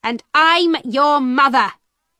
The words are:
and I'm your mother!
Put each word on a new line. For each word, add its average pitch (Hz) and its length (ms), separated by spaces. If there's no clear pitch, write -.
and 233 280
I'm 330 520
your 285 360
mother! 254 540